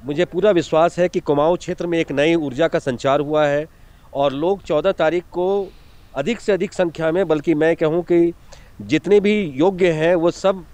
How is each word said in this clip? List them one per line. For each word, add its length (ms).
मुझे 200
पूरा 260
विश्वास 480
है 100
कि 100
कुमाऊं 360
क्षेत्र 320
में 120
एक 120
नई 240
ऊर्जा 320
का 120
संचार 400
हुआ 260
है 220
और 200
लोग 300
चौदह 280
तारीख 320
को 480
अधिक 260
से 100
अधिक 220
संख्या 380
में, 160
बल्कि 280
मैं 200
कहूँ 260
कि 320
जितने 380
भी 360
योग्य 360
हैं, 240
वो 160
सब 320